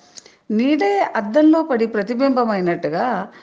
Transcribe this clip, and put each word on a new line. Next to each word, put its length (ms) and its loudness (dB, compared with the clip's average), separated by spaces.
నీడే 480 0
అద్దంలో 480 4
పడి 220 0
ప్రతిబింబమైనట్టుగా 1400 -2